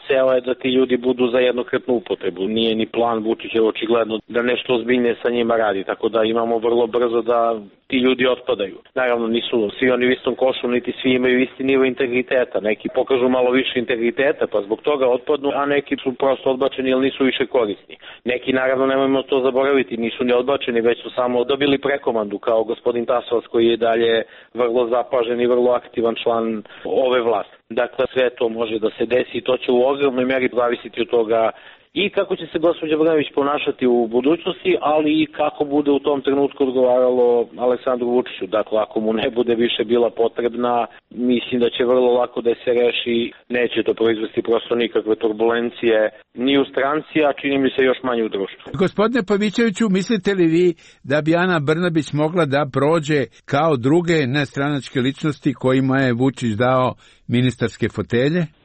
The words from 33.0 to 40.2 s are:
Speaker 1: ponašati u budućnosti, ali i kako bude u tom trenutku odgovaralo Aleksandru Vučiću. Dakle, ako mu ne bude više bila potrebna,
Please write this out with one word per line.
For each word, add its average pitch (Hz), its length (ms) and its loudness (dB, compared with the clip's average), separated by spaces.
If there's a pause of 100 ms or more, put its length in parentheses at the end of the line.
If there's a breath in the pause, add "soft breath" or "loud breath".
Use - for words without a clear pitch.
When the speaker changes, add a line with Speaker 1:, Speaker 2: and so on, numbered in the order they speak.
Speaker 1:
ponašati 139 520 0
u 120 200 2
budućnosti, 160 720 0
ali 156 400 2
i 151 40 2
kako 151 400 -2
bude 143 260 0
u 139 80 4
tom 143 220 -2
trenutku 139 420 0
odgovaralo 123 840 4 (100)
Aleksandru 123 500 0
Vučiću. 120 400 -2
Dakle, 107 320 -2
ako 107 200 -4
mu 110 140 0
ne 113 160 0
bude 120 260 0
više 117 280 0
bila 117 260 2
potrebna, 120 760 -2 (240 loud breath)